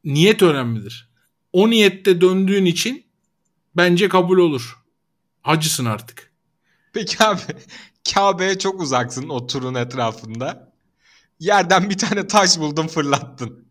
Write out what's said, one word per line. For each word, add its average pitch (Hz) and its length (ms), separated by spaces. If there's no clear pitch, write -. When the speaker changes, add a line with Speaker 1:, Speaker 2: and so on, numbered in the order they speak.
Speaker 1:
niyet 175 380
önemlidir. 120 640
O 208 180
niyette 190 500
döndüğün 190 440
için 220 420
bence 180 320
kabul 185 300
olur. 143 400
Hacısın 156 420
artık. - 480
Speaker 2:
Peki 180 320
abi, 202 160
Kabe'ye 190 440
çok 190 240
uzaksın 131 460
o 123 180
turun 127 280
etrafında. 120 1000
Yerden 190 500
bir 190 80
tane 202 280
taş 196 320
buldun, 151 280
fırlattın. 143 840